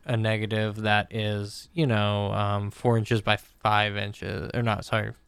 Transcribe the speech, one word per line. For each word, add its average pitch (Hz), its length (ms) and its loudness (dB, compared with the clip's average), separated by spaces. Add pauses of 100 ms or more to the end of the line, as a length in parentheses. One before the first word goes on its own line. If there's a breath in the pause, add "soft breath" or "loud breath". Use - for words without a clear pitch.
a 127 100 0
negative 107 680 0
that 104 300 2
is, 104 600 -4
you 165 120 2
know, 104 460 2
um, 101 400 0
four 117 260 2
inches 110 240 2
by 104 140 2
five 104 640 0
inches, 101 560 -6
or 120 100 -2
not, 113 220 -2
sorry, 107 260 -2 (160)